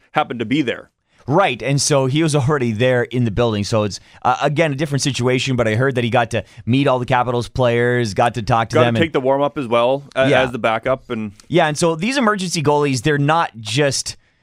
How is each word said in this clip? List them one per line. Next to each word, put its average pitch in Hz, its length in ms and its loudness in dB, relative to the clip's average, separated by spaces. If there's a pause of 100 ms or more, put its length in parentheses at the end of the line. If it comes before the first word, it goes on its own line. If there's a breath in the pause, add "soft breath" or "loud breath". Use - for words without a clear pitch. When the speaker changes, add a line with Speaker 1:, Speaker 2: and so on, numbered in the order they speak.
(120 soft breath)
Speaker 1:
happened 139 280 -2
to 117 60 -4
be 135 140 0
there. 113 300 -6 (380 soft breath)
Speaker 2:
Right, 147 320 2
and 135 200 -2
so 135 260 2
he 147 160 0
was 156 140 2
already 135 340 0
there 123 320 2
in 123 220 -2
the 113 80 -2
building. 107 320 0
So 107 180 0
it's, 101 160 -4 (240 loud breath)
uh, 123 200 0
again, 156 280 0
a 139 60 -6
different 143 260 -4
situation, 123 540 0
but 120 100 0
I 107 80 0
heard 127 220 0
that 123 80 0
he 117 60 -2
got 117 200 0
to 107 140 -4 (220 loud breath)
meet 135 200 2
all 131 140 2
the 120 60 -6
Capitals 123 420 0
players, 120 680 0
got 120 200 2
to 120 80 -6
talk 113 260 0
to - 60 -4
Speaker 1:
Got 156 80 4
to - 40 4
Speaker 2:
them, 120 100 0
and 117 60 2
Speaker 1:
take 160 100 -2
the 156 80 0
warm-up 139 380 0
as 135 80 -4
well, 120 380 2 (100)
a-, 135 140 4
Speaker 2:
Yeah. 131 140 4
Speaker 1:
as 127 100 -2
the 123 80 -6
backup. 117 500 -2
And 110 220 -6 (160)
Speaker 2:
Yeah, 165 180 2
and 151 100 -2
so 165 200 0
these 220 200 -4
emergency 190 460 -2
goalies, 147 400 0
they're 151 160 2
not 156 380 0
just 120 600 -2 (260)